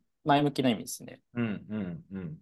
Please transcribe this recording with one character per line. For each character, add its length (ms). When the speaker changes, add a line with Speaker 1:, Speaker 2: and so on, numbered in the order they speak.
Speaker 1:
前 180
向 100
き 120
な 60
意 60
味 60
で 60
す 160
ね。 180
Speaker 2:
う 80
ん、 280
う 80
ん、 340
う 80
ん。 220